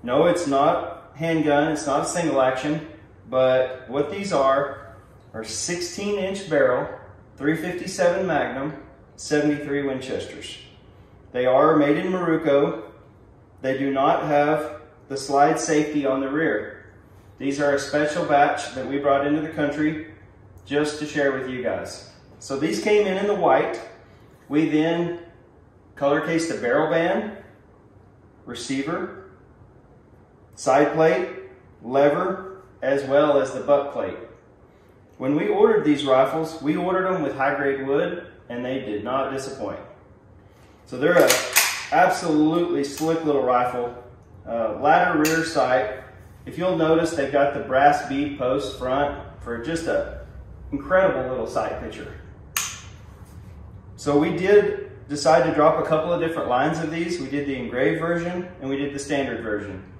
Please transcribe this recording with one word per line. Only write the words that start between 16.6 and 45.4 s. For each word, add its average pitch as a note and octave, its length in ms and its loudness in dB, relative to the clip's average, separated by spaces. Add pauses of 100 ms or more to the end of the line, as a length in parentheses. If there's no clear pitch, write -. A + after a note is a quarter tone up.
These C#3 220 -4
are C#3+ 140 2
a C#3 60 0
special D3+ 440 -2
batch C#3+ 520 2
that B2+ 100 -6
we C#3 140 -4
brought C#3+ 260 2
into D3+ 160 0
the - 80 -6
country D3+ 640 -2 (500)
just D3 360 -2
to D3+ 80 -6
share C#3+ 240 0
with B2+ 180 -6
you B2 140 -6
guys. - 480 -6 (260)
So - 220 -8
these - 240 -2
came G#3 240 4
in F#3 100 0
in G3+ 80 -2
the G3+ 80 2
white. D#3 480 2 (680)
We D3 220 2
then E3 520 0 (720)
color C#3+ 260 2
cased E3 280 -2
the - 120 -6
barrel C#3 300 0
band, E3+ 440 0 (1080)
receiver, C#3 880 -6 (1200)
side C#3+ 400 2
plate, D#3+ 360 2 (520)
lever, D3 800 0 (220)
as C#3 220 0
well C#3 360 4
as B2+ 140 -4
the A#2 60 -6
butt C#3+ 300 2
plate. - 280 -6 (960)
When C3+ 180 0
we F3 120 0
ordered G#3+ 360 4
these C#3+ 220 2
rifles, C3+ 560 2
we D3+ 140 0
ordered F#3 360 0
them E3 120 -2
with - 120 -4
high C#3+ 200 0
grade C3+ 320 -2
wood E3 400 -2 (220)
and B2 140 -8
they C3 180 -4
did G#2 220 -6
not C3 280 -2
disappoint. C3 480 -8 (1040)
So - 140 -12
they're - 260 6
a - 60 4 (600)
absolutely D#3+ 920 2
slick D#3+ 420 -2
little C#3+ 160 2
rifle. B2 540 0 (520)
Uh, A2+ 320 -4
ladder D#3 440 4
rear D#3+ 200 2